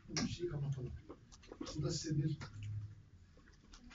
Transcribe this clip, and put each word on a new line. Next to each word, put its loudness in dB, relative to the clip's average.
bu 4
şeyi 2
kapatalım. 0
Bu 4
da 6
size 4
bir 4